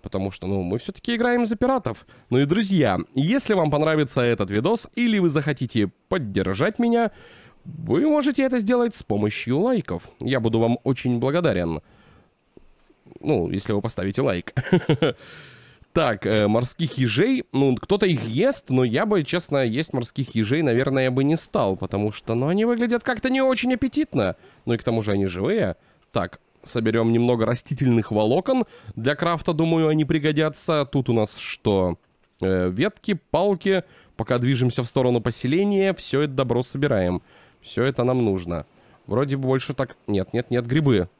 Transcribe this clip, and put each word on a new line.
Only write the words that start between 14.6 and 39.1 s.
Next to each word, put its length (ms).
<laughs> 460
Так, 300
э, 200
морских 520
ежей. 540
Ну, 220
кто-то 300
их 200
ест, 440
но 160
я 220
бы, 180
честно, 400
есть 300
морских 400
ежей, 260
наверное, 440
я 60
бы 140
не 120
стал, 420
потому 340
что, 220
ну, 140
они 180
выглядят 360
как-то 280
не 100
очень 320
аппетитно. 640
Ну 80
и 20
к 60
тому 180
же 120
они 120
живые. 520
Так, 260
соберём 480
немного 340
растительных 640
волокон. 560
Для 200
крафта, 400
думаю, 340
они 160
пригодятся. 800
Тут 240
у 60
нас 240
что? 580
Э, 260
ветки, 500
палки. 520
Пока 180
движемся 460
в 40
сторону 360
поселения, 720
всё 260
это 140
добро 280
собираем. 600
Всё 220
это 200
нам 180
нужно. 440
Вроде 320